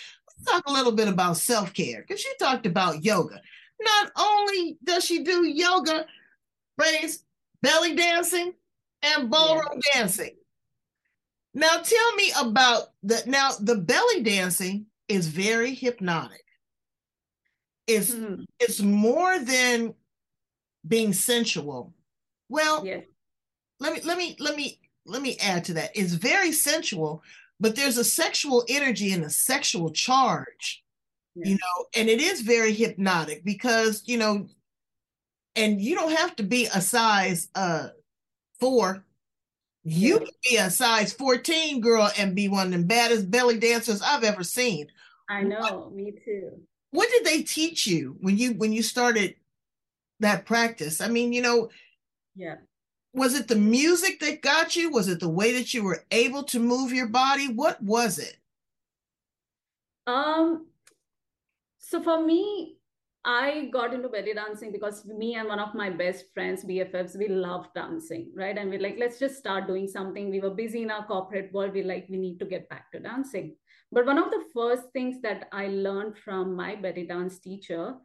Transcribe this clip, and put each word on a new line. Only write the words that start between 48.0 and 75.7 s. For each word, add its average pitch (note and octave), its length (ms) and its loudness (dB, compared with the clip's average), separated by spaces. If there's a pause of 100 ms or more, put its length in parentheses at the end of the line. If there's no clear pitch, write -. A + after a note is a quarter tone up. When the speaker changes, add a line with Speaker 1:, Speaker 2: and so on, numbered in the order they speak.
Speaker 1:
when G3 180 2
you, B3 160 0
when G#3+ 200 0
you A3 100 0
started A3+ 520 0 (840)
that G#3 260 2
practice? A3+ 560 0
I G3 60 -2
mean, A#3+ 260 0
you B3 80 0
know, A#3+ 280 2 (680)
Speaker 2:
Yeah. F3 220 -12 (560)
Speaker 1:
was B3+ 200 2
it C#4 140 -4
the A#3 80 2
music D4+ 640 4
that D4 220 -4
got D#4+ 340 2
you? E4+ 160 0
Was G#3 160 0
it F3 120 -2
the F3 100 -2
way G3+ 240 2
that B3+ 200 -4
you A3+ 100 -2
were F#3 280 -4
able B3+ 320 2
to B3+ 160 -2
move B3 340 0
your B3+ 140 -2
body? C4+ 400 2
What C4 340 -2
was G#3+ 380 0
it? - 180 -12 (1700)
Speaker 2:
Um, D#4 600 0 (1120)
so - 240 -6
for D#4+ 200 2
me, F#4+ 500 -2 (520)
I C4+ 480 -2
got A#3+ 200 -2
into B3 140 -8
belly G#3+ 260 -6
dancing G#3 380 -10
because G#3 340 -10
me A3 300 -6
and G#3+ 140 -6
one G#3 100 -6
of G#3 160 -8
my G3+ 140 -6
best F3+ 440 -4
friends, F#3 300 -6
B F#3 160 -6
F F#3 140 -4
Fs, F3+ 240 -8
we G#3 100 -4
love F3+ 480 -4
dancing, - 580 -10
right? G3 240 -8
And G3 120 -6
we're G3 100 -6
like, G3 180 -6
"Let's A#3+ 220 -4
just C4+ 180 -4
start F#3+ 300 -6
doing F#3+ 200 -4
something." G3 420 -8
We F#3+ 100 -4
were F#3+ 120 -4
busy A3+ 320 -6
in A3 80 -6
our G#3+ 140 -8
corporate F#3+ 460 -6
world. G3 220 -4
We're F#3+ 100 -4
like, F#3 260 -6
"We F#3+ 80 -8
need F#3 220 -6
to G3 60 -6
get F3+ 240 -10
back - 240 -18
to F3 60 -14
dancing." G#3+ 580 -10 (340)
But A#3+ 140 4
one C#4 120 2
of E4+ 140 0
the G4 220 -4
first A#3+ 400 -2
things B3+ 300 -6
that G3+ 280 -8
I G3+ 160 -6
learned G3 500 -4